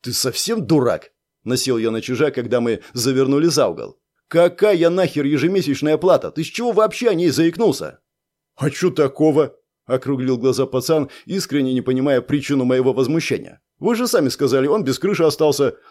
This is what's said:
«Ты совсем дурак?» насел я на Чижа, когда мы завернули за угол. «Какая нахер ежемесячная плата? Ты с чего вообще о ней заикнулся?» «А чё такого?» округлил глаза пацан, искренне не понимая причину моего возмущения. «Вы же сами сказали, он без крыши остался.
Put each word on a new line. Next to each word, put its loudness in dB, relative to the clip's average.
«Ты -10
совсем -4
дурак?» 0
насел -2
я 0
на -4
Чижа, -2
когда -2
мы -2
завернули 0
за 2
угол. -8
«Какая 4
нахер 0
ежемесячная 0
плата? 2
Ты -6
с -12
чего -4
вообще 0
о 2
ней 2
заикнулся?» 0
«А -4
чё -2
такого?» 2
округлил -2
глаза 0
пацан, -2
искренне -2
не -2
понимая 0
причину -2
моего 2
возмущения. -2
«Вы 0
же -2
сами 2
сказали, 0
он 0
без -2
крыши 0
остался. 0